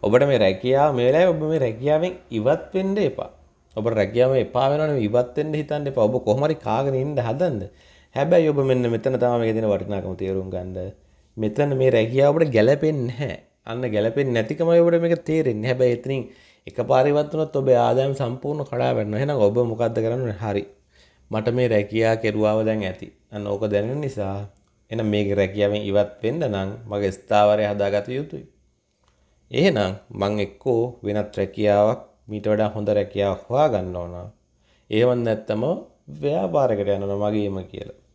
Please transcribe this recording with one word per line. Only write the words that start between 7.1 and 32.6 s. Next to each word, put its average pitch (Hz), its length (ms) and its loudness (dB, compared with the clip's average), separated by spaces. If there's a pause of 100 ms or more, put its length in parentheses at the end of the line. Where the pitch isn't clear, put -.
හදන්න. 120 420 -2 (540)
හැබැයි 160 380 4
ඔබ 143 100 0
මෙන්න 127 280 2
මෙතන 117 280 0
තමයි 120 200 2
මේකේ 113 180 2
තියෙන 110 140 0
වටිනාකම 95 460 -4
තේරුම් 95 340 -4
ගන්න. 92 420 -8 (440)
මෙතන 131 400 -2
මේ 131 140 4
රැකියාව 123 440 4
ඔබට 156 200 0
ගැලපෙන්නේ 135 520 2
නැහැ. 117 300 -6 (260)
අන්න 117 200 -8
ගැලපෙන්නේ 117 540 0
නැතිකමයි 165 440 2
ඔබට 170 220 4
මේක 170 220 0
තේරෙන්නේ. 131 460 0
හැබැයි 127 280 2
එතනින් 131 240 -4 (440)
එකපාර 131 400 2
ඉවත් 147 260 0
වුණොත් 156 240 -4
ඔබේ 131 220 4
ආදායම 127 360 2
සම්පූර්ණ 135 520 -6
කඩා 123 280 -2
වැටෙනවා. 107 260 -2
එහෙනම් 139 260 2
ඔබ 104 100 2 (100)
මොකද්ද 113 320 -2
කරන්න 117 240 -2
ඕනේ? 110 160 -6
හරි. 101 260 -4 (680)
මට 110 240 -2
මේ 123 140 2
රැකියාව 110 520 2
කෙරුවාව 107 440 2
දැන් 110 180 0
ඇති. 92 260 -8 (200)
අන්න 104 180 -10
ඕක 101 240 -4
දැනෙන 107 300 -2
නිසා 101 360 -6 (540)
එහෙනම් 110 200 -2
මේක 104 260 2
රැකියාවෙන් 101 460 0
ඉවත් 104 380 0
වෙන්න 131 240 -2
නම් 98 260 -2 (160)
මගේ 101 260 -2
ස්ථාවරය 104 540 2
හදාගත 101 420 -2
යුතුයි. 127 360 -8 (1040)
එහෙනම් 120 420 2 (180)
මං 101 300 -2
එක්කෝ 117 420 -2 (180)
වෙනත් 104 360 -4
රැකියාවක්, 104 640 2 (240)
මීට 104 240 -8
වඩා 107 200 2